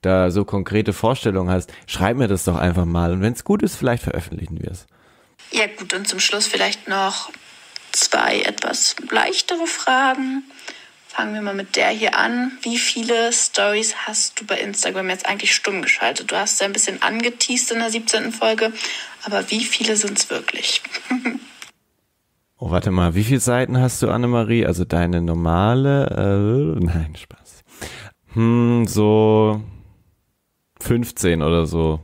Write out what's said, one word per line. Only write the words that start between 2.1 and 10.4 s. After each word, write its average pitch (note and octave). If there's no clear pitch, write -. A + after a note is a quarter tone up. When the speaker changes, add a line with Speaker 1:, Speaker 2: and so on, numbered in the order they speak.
Speaker 1:
mir B2+
das F#2+
doch E2+
einfach F2
mal. E2+
Und F#2
wenn's A#2
gut G#3
ist, G3
vielleicht B2
veröffentlichen -
wir's. -
Speaker 2:
Ja G#3+
gut, -
und G3+
zum F#3+
Schluss G#3
vielleicht G3
noch G3
zwei -
etwas -
leichtere F4
Fragen. C4